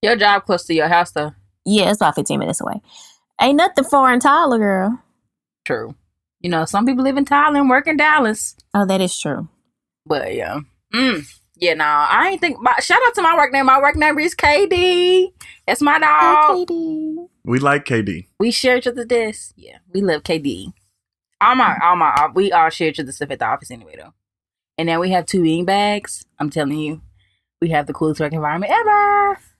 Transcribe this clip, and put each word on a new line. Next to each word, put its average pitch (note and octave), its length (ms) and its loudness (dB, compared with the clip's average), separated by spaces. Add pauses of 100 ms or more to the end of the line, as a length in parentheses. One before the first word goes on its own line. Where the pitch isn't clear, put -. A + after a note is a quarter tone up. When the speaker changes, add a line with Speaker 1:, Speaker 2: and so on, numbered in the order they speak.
Speaker 1:
Your A3 140 2
job G3+ 280 2
close F3+ 200 -2
to E3 100 -4
your D#3 140 2
house, F3 240 2
though. D3+ 200 -4 (340)
Speaker 2:
Yeah, G3 240 2
it's G#3 80 -2
about D#3+ 160 2
fifteen - 240 -4
minutes E3 220 -4
away. - 200 -8 (600)
Ain't C4+ 180 2
nothing E4 260 2
foreign, C4 360 2
Tyler, C#4+ 380 2
girl. G3+ 400 0 (680)
Speaker 1:
True. A2+ 300 -8 (460)
You F3 100 -6
know, D#3+ 140 0
some G3+ 220 0
people C4 180 0
live C4+ 140 0
in C#4 80 0
Tyler D4 340 2
and C#4 80 4
work C4 180 2
in D#4+ 120 -2
Dallas. D4 580 0 (180)
Speaker 2:
Oh, G3+ 120 2
that F#3+ 160 0
is F3+ 160 -4
true. D3+ 300 -8 (580)
Speaker 1:
But, C#3+ 280 -4
yeah. G#2 260 -8 (340)
Mm. A3+ 320 -2 (300)
Yeah, E3 180 0
nah, D3+ 340 0
I B3 220 2
ain't F#4+ 100 -6
think, E4+ 220 -4
my, B3 180 2
shout F#4+ 260 2
out A#4 100 0
to G4 60 -4
my E4 140 2
work D4 160 2
name. C4+ 140 2
My C4 120 6
work C#4+ 160 2
name D4+ 240 0
is D#4 160 -2
K D4 320 2
D. F4+ 680 2 (340)
That's G#3+ 160 -2
my D4 200 2
Speaker 2:
Hi, D4+ 460 4
Speaker 1:
dog. E4 80 2
Speaker 2:
K F4+ 80 -2
D. D#4+ 640 -8 (180)
Speaker 3:
We B2 140 0
like C#3 260 0
K A#2 160 -2
D. F#2+ 260 -6 (120)
Speaker 1:
We A3+ 120 0
share B3 280 0
each B3+ 80 -4
other's A#3+ 180 -6
desks. A3+ 520 -4
Yeah, - 220 -20 (140)
we F#3 80 -2
love E3 240 -2
K E3 140 -2
D. B2+ 340 -8 (680)
All A#3+ 120 4
my, G#3+ 280 2
all F3 140 4
my, D#3 220 2
all, D3 160 0
we F#3+ 180 0
all E3 180 4
share D#3+ 180 -4
each D#3 120 -6
other's C3+ 160 -10
stuff C#3 140 -8
at C3 80 -10
the A#2+ 80 -4
office - 240 -6
anyway, G#2+ 280 -20
though. - 160 -20 (640)
And E3 80 -2
now E3 140 -2
we F#3 100 -2
have F3 160 0
two F#3 160 0
bean E3 240 0
bags. G#3 580 -2 (140)
I'm D3 100 -6
telling D3 300 -4
you, D#3 240 -8 (580)
we E3+ 100 -2
have D3 160 0
the D3 60 -10
coolest D#3 280 -2
work D3+ 120 -2
environment D#3+ 400 -4
ever. G#4 680 2 (220)